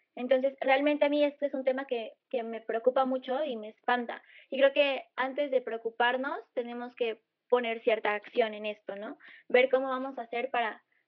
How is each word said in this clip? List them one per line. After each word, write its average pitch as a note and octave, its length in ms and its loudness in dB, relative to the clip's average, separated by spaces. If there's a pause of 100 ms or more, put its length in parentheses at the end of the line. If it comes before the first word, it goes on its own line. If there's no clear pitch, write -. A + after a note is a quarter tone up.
(160)
Entonces, C4 440 2
realmente D4 460 4
a C#4+ 40 4
mí D4 140 4
este C#4+ 220 0
es C#4 80 -2
un C4 100 -4
tema C4 220 0
que, A3+ 280 -6 (160)
que A#3 140 -2
me A3+ 180 -8
preocupa B3 440 0
mucho C4 400 -2
y C4 100 -4
me G#3+ 140 -10
espanta. A#3+ 520 -2 (280)
Y C4+ 80 -6
creo C4+ 160 6
que C#4 300 2 (120)
antes C4 360 -2
de B3+ 100 2
preocuparnos, B3 760 -2 (160)
tenemos A#3+ 420 -8
que A3+ 260 -4 (260)
poner A#3 340 0
cierta G#3+ 340 0
acción A3 380 -2
en G#3+ 120 -10
esto, G#3 300 -10
¿no? A3 220 -12 (300)
Ver B3+ 220 4
cómo C4 180 2
vamos C4 300 -6
a A#3 60 -8
hacer B3 260 -6
para, A#3 340 -4 (240)